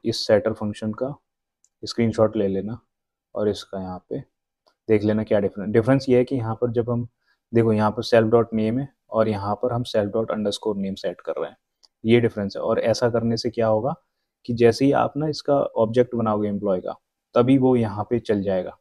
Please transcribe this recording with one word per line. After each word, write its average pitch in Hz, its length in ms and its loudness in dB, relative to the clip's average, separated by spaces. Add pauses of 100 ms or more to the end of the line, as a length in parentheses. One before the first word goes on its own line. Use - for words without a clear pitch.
इस 113 220 -4
सेटर 110 260 2
फंक्शन 107 400 -6
का 131 220 -8 (680)
स्क्रीनशॉट 110 540 0
ले 101 120 0
लेना 98 300 -6 (560)
और 107 140 -2
इसका 98 320 -6
यहाँ 92 180 -12 (120)
पे - 80 -6 (680)
देख 107 140 4
लेना 107 220 0
क्या 104 160 2
डिफरेंस। 101 300 -4
डिफरेंस 123 380 2
ये 123 100 6
है 127 60 4
कि 135 120 -6
यहाँ 113 180 -4
पर 120 180 -4
जब 117 180 -2
हम 120 160 -2 (460)
देखो 113 200 4
यहाँ 107 180 2
पर 113 120 -6
सेल्फ 110 280 4
डॉट 113 240 2
नेम 110 240 0
है 139 100 -6 (220)
और 110 180 2
यहाँ 104 260 -2
पर 123 180 -4
हम 120 100 -4
सेल्फ 104 300 -2
डॉट 113 180 -2
अंडरस्कोर 104 460 -2
नेम 98 180 -4
सेट 92 260 -8
कर 80 120 -8
रहे 76 180 -6
हैं, - 60 -20 (480)
ये 113 160 6
डिफरेंस 107 360 -4
है। 73 60 -6
और 110 180 0
ऐसा 113 300 0
करने 113 260 -2
से 117 140 -4
क्या 113 160 -2
होगा 110 280 0 (520)
कि 123 80 -4
जैसे 117 300 4
ही 139 80 2
आप 123 240 0
ना 151 120 -4
इसका 143 260 -2
ऑब्जेक्ट 123 600 0
बनाओगे 107 340 0
एम्प्लॉय 98 320 -2
का, - 160 -8 (380)
तभी 127 240 6
वो 127 180 4
यहाँ 104 340 -2
पे 120 80 0
चल 104 240 -2
जाएगा 92 280 -2 (100)